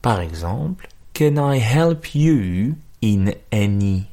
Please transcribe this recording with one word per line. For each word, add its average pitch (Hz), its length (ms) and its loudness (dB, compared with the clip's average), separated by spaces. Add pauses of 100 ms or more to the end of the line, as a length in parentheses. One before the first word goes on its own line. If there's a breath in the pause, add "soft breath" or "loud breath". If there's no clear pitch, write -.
Par 107 180 0
exemple, 87 680 -6 (240)
Can 147 240 2
I 139 220 2
help 156 540 0
you 135 640 2 (260)
in 101 300 2 (220)
any 101 600 0